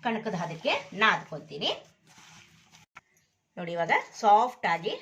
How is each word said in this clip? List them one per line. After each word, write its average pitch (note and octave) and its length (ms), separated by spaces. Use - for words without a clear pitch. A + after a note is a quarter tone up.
ಕಣಕದ A3+ 320
ಹದಕ್ಕೆ E3 360
ನಾದ್ಕೊತೀನಿ. F3+ 760
ನೋಡಿ, E3+ 140
ಇವಾಗ E3+ 200
ಸಾಫ್ಟ್ A3 440
ಆಗಿ E3+ 360